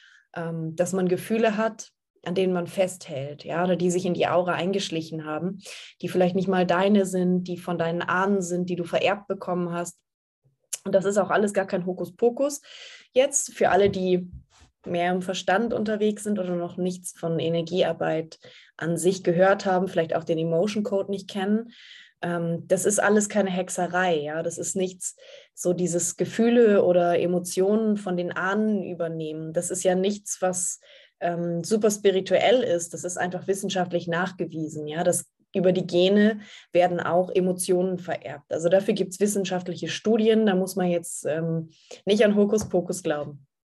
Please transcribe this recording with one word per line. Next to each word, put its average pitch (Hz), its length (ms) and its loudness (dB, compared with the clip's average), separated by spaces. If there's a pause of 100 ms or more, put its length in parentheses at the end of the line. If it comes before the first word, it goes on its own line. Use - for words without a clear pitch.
(360)
ähm, 165 400 -6
dass 180 180 0
man 185 140 2
Gefühle 220 480 0
hat, 220 360 -4 (340)
an 175 100 -4
denen 185 180 2
man 175 140 -2
festhält, 151 760 -6
ja, 160 200 -2
oder 185 120 2
die 175 160 2
sich 175 140 0
in 175 80 0
die - 140 0
Aura 175 260 2
eingeschlichen 165 720 -4
haben, 160 340 -6 (420)
die 175 60 -6
vielleicht 180 280 2
nicht 190 120 0
mal 180 180 2
deine 196 400 4
sind, 180 420 0
die 175 100 -6
von 175 200 -6
deinen 170 240 -2
Ahnen 190 400 0
sind, 175 280 -2
die 180 60 -2
du 170 100 -4
vererbt 180 420 0
bekommen 180 440 -4
hast. 175 280 -6 (840)
Und 196 100 -2
das 185 100 2
ist 202 120 2
auch 185 120 2
alles 202 240 2
gar 196 140 0
kein 180 180 -2
Hokuspokus. 240 760 -2 (500)
Jetzt 269 420 2
für - 160 4
alle, 196 200 6
die 180 420 0 (540)
mehr 175 280 0
im 185 80 -2
Verstand 190 520 0
unterwegs 214 500 -2
sind 208 160 -2
oder 180 160 -2
noch 175 220 -4
nichts 180 400 -4
von 165 220 -2
Energiearbeit 165 1000 -2 (380)
an 165 200 -2
sich 185 260 0
gehört 190 420 4
haben, 185 220 2
vielleicht 165 280 -2
auch 160 80 -2
den 165 140 -2
Emotion 165 460 0
Code 196 280 -2
nicht 196 180 -8
kennen, 208 420 -2 (520)
ähm, 170 440 -2
das 185 180 2
ist 208 140 0
alles 208 300 4
keine 196 200 0
Hexerei, 180 680 -2
ja, 151 260 -4
das 165 140 -6
ist - 180 -6
nichts, 185 400 -6 (380)
so 180 200 -2
dieses 170 440 -2
Gefühle 226 680 4
oder 175 360 4
Emotionen 190 800 0
von 185 200 -4
den 175 140 -4
Ahnen 202 520 0
übernehmen, 160 680 -6
das 175 160 -2
ist 180 140 -6
ja 185 100 4
nichts, 196 480 -2
was, - 380 -2 (400)
ähm, 170 440 -2
super 214 280 2
spirituell 196 720 2
ist, 170 300 -2
das 160 100 -10
ist 180 140 -8
einfach 180 300 -6
wissenschaftlich 180 600 -2
nachgewiesen, 160 800 -6
ja, 156 160 -4
dass 175 260 0 (260)
über 185 160 4
die 175 140 2
Gene 202 540 4 (320)
werden 175 280 4
auch 180 300 2
Emotionen 180 720 0
vererbt. 147 520 -8
Also 165 180 0
dafür 196 260 4
gibt's 185 240 -4
wissenschaftliche 185 680 -2
Studien, 220 580 4
da 208 100 2
muss 185 200 0
man 180 120 0
jetzt, 170 380 -2
ähm, 165 440 -2 (360)
nicht 214 200 4
an 208 100 4
Hokuspokus 202 680 0
glauben. 147 420 -4 (180)